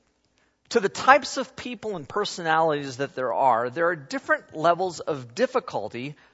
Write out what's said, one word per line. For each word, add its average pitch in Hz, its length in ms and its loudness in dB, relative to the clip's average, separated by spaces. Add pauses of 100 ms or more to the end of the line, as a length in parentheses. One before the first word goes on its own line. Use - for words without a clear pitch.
(760)
to 233 60 2
the 247 80 0
types - 480 4
of 262 180 -6
people 220 400 -10
and 147 140 -8
personalities 160 880 0
that 135 180 -6
there 127 180 -2
are, 120 380 4
there 170 200 0
are 180 40 0
different 254 600 -4
levels 170 420 2
of 131 340 -6
difficulty 131 840 -4 (180)